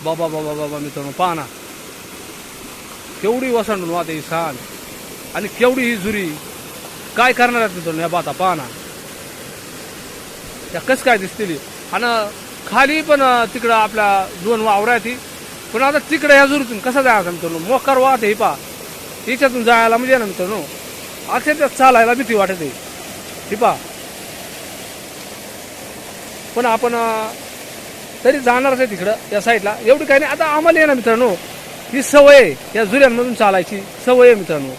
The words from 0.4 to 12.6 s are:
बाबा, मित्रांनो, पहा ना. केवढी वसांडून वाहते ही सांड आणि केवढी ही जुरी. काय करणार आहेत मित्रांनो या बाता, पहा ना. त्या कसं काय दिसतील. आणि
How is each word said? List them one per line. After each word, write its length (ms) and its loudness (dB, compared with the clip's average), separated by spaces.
बाबा, 240 -6
मित्रांनो, 340 -8
पहा 220 0
ना. 80 -6
केवढी 300 -2
वसांडून 380 -2
वाहते 240 -4
ही 80 -8
सांड 360 -6
आणि 120 -6
केवढी 340 0
ही 160 0
जुरी. 320 -4
काय 160 4
करणार 280 2
आहेत 140 -2
मित्रांनो 260 -4
या 60 -2
बाता, 240 -2
पहा 240 0
ना. 100 -8
त्या 100 -6
कसं 240 -2
काय 120 4
दिसतील. 400 -6
आणि 360 0